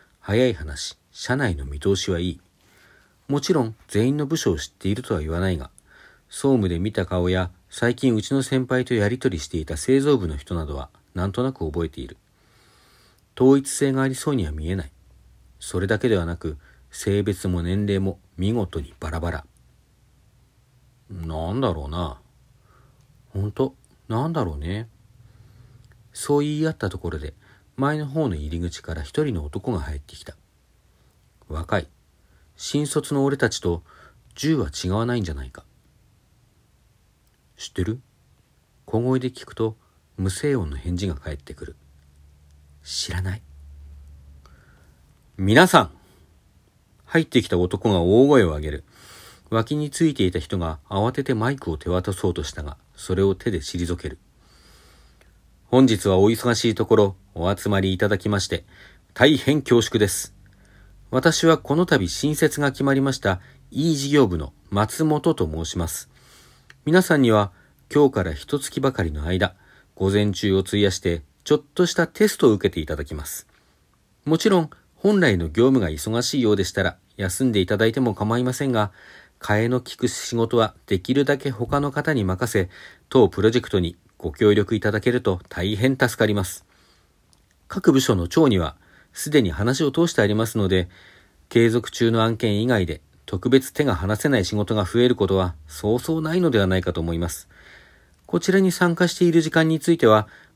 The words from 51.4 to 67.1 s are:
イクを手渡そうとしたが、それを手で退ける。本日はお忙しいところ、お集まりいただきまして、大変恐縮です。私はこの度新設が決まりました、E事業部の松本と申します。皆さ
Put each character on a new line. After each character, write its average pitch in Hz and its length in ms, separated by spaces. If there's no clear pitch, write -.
イ 139 60
ク 107 140
を 78 60
手 85 140
渡 90 240
そ 92 160
う 82 40
と 80 80
し - 100
た 76 100
が、 73 160
そ - 180
れ 95 80
を 98 120
手 - 160
で 92 80
退 85 380
け - 120
る。 69 100
本 131 180
日 110 200
は 95 120
お 101 120
忙 117 240
し 113 160
い 104 60
と 110 100
こ 110 100
ろ、 98 200
お 87 200
集 - 140
ま 98 120
り 95 120
い 90 60
た 104 100
だ 101 100
き - 100
ま 104 100
し - 80
て、 - 180
大 143 220
変 139 260
恐 117 200
縮 - 160
で 104 80
す。 - 260
私 156 340
は 160 140
こ - 160
の 170 120
度 104 220
新 151 280
設 151 240
が 143 100
決 143 140
ま 135 100
り 135 60
ま 135 120
し - 60
た、 95 220
E 156 240
事 139 140
業 143 180
部 87 100
の 73 140
松 104 320
本 156 320
と 87 140
申 78 160
し - 120
ま 85 120
す。 - 200
皆 175 180
さ 170 140